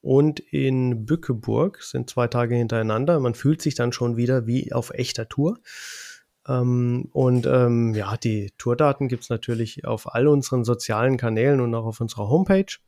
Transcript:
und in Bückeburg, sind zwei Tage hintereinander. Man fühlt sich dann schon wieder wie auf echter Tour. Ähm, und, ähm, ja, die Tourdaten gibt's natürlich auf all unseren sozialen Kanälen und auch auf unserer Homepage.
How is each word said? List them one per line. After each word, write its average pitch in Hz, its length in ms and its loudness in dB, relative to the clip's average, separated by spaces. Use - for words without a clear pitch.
und 147 380 2
in 127 640 -2
Bückeburg, 131 760 -2
sind 127 260 -6
zwei 120 180 0
Tage 120 280 0
hintereinander. 117 640 0
Man 120 160 0
fühlt 156 260 0
sich 143 140 -2
dann 120 160 0
schon 120 240 -2
wieder 120 320 0
wie 123 240 -2
auf - 200 -4
echter 123 360 -6
Tour. 170 320 0
Ähm, 123 640 0
und, 127 340 2
ähm, 120 480 4
ja, 104 220 -2
die 107 420 -2
Tourdaten 131 520 0
gibt's 120 200 -6
natürlich 113 560 -4
auf - 300 -6
all 127 120 4
unseren 135 360 2
sozialen 120 540 0
Kanälen 123 420 2
und 117 160 0
auch 113 100 -4
auf 110 140 -6
unserer 110 300 -4
Homepage. 190 480 2